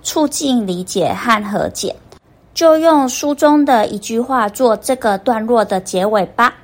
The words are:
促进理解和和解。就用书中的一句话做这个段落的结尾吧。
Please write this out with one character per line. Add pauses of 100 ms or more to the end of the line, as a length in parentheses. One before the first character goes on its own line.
促
进
理
解
和
和
解。 (580)
就
用
书
中
的
一
句
话
做
这
个
段
落
的
结
尾
吧。 (100)